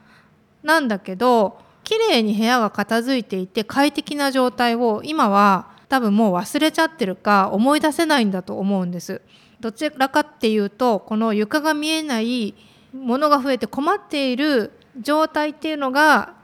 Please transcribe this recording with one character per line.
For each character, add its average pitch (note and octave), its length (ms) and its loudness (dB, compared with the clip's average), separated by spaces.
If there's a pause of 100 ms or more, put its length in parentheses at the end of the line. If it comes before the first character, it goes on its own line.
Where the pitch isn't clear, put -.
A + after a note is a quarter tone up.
(600)
な D#4 180 2
ん C#4 80 -2
だ G3+ 120 -2
け F#3 160 -12
ど、 A#3 420 2 (260)
綺 G#4+ 120 -2 (160)
麗 A#3+ 100 4
に G#3+ 140 0
部 G#3+ 80 0
屋 A#3+ 160 4
が G#3+ 100 0
片 A3+ 320 -4
付 C4 180 -2
い G#3+ 40 -4
て F#3+ 160 -8
い F#3 80 -6
て G#3+ 160 -4
快 C#4 280 0
適 D4+ 240 -8
な C#4+ 160 -2
状 B3+ 200 0
態 A#3+ 240 0
を A3+ 280 0
今 D4 260 0
は G3 480 2 (120)
多 C4 100 2
分 G#3 160 0
も G#3+ 160 4
う F3 40 0
忘 G3 240 -2
れ D#4 120 2
ち - 80 -4
ゃ D#4+ 60 4
っ D#4+ 40 0
て B3 160 -6
る F#3 100 -4
か G3+ 360 2
思 B3 240 2
い D4+ 40 2
出 D#4 120 0
せ E4+ 140 0
な D4+ 140 2
い A3+ 60 2
ん G3 60 0
だ F#3 120 -4
と G#3+ 160 -10
思 G3 220 -2
う F3+ 40 -2
ん F3+ 60 -6
で F3 80 -8
す。 F#3+ 220 -12 (380)
ど A3 120 -8
ち D4+ 180 -4
ら C4+ 200 -2
か D4+ 120 0
っ D4 60 -2 (100)
て A3+ 120 0
い G#3+ 80 0
う G3+ 120 0
と、 A#3 300 0
こ - 180 -6
の A3+ 160 0
床 G#3+ 280 -2
が D#4 120 0
見 D4+ 160 -4
え D#4+ 140 -2
な C4 160 -4
い、 A#3 340 -4 (400)
物 C4 360 -2
が C#4+ 100 4
増 C4+ 120 -2
え B3+ 60 0
て A#3 100 -6
困 D4+ 260 -2
っ G#4 60 -4
て C#4 320 -4
い A#3+ 60 -4
る C#4 340 0 (280)
状 D4+ 280 0
態 D4+ 240 -4
っ - 20 -8
て D#4 160 -8
い D#4 40 -4
う D4 40 -6
の C4+ 140 -4
が、 C#4+ 420 2 (100)